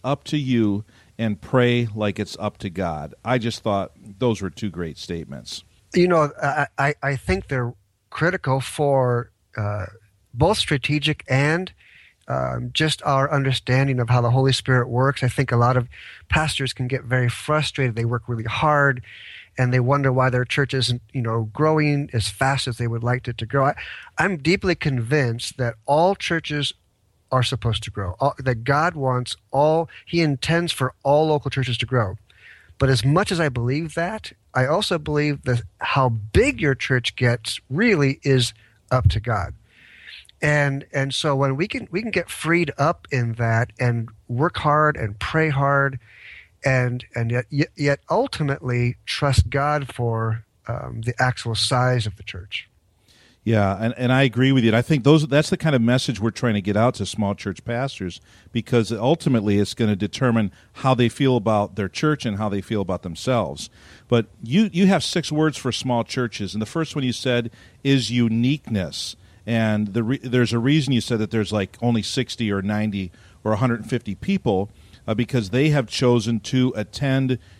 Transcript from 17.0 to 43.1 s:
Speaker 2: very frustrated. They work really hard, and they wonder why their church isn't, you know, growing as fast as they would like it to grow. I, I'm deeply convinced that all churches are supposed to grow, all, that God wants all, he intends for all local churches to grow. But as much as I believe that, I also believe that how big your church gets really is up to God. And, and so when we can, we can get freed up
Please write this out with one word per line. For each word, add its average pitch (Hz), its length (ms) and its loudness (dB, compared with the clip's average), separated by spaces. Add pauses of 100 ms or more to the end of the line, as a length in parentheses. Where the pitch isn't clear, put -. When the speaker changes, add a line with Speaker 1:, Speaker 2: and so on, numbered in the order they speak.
Speaker 2:
very 123 260 0
frustrated. 139 680 -2
They 117 80 -2
work 117 220 -2
really 113 180 -6
hard, 139 580 2 (540)
and 127 160 2
they 127 80 4
wonder 123 320 2
why 127 160 2
their 123 160 0
church 139 300 -2
isn't, 123 260 -2 (120)
you 131 100 -4
know, 113 220 -2 (100)
growing 151 580 0
as 110 160 -2
fast 135 400 -2
as 120 80 -6
they 120 120 -4
would 117 160 -4
like 123 240 -2
it 117 100 -8
to 113 80 -8
grow. 135 200 0
I, 147 80 0 (440)
I'm 180 180 0
deeply 175 380 0
convinced 123 840 -2
that 120 200 -4 (100)
all 165 280 4
churches 151 600 -4 (580)
are 127 100 2
supposed 117 420 -2
to - 60 -10
grow, 95 300 -6
all, 139 180 0
that 127 260 -2
God 151 300 2
wants 127 420 -2 (140)
all, 156 380 2 (160)
he 170 160 -2
intends 165 520 0
for - 300 -2
all 147 260 4
local 147 220 0
churches 123 280 -2
to 117 80 -4
grow. 107 300 0 (600)
But 135 120 4
as 120 140 2
much 170 280 4
as 170 80 0
I 156 80 2
believe 131 460 -2
that, 185 380 -6 (200)
I 127 140 2
also 175 320 0
believe 147 460 -2
that 120 180 0 (180)
how 135 300 2
big 190 500 2
your 139 140 2
church - 420 -2
gets - 440 0 (100)
really 147 520 2
is 131 300 2 (380)
up 127 200 4
to 107 100 0
God. 110 340 -4 (880)
And, 143 500 2
and 135 220 -2
so 147 200 0
when 135 220 2
we 170 100 -2
can, - 240 -8
we 190 120 -4
can 226 80 -8
get 175 200 -2
freed 165 460 0
up 156 340 0